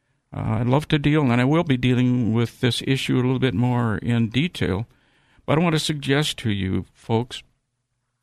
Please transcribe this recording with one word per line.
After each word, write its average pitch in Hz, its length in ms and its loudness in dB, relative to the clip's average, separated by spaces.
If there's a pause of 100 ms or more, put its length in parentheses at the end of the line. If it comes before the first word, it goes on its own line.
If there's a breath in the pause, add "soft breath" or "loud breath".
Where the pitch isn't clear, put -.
(340)
Uh, 104 260 -2
I'd 117 60 0
love 139 220 2
to 156 100 2
deal, 147 320 2
and 120 100 2
I 123 40 2
will 156 200 2
be 139 120 0
dealing 123 560 2
with 117 280 -2
this 120 260 0
issue 131 280 -2
a 127 80 2
little 127 160 0
bit 127 160 0
more 120 440 0
in 117 300 0
detail, 110 580 -2 (600 soft breath)
but 143 100 2
I 160 60 4
want 170 120 2
to 156 60 0
suggest 143 580 -2
to 113 120 -2
you 95 420 -2
folks, - 500 -4 (800)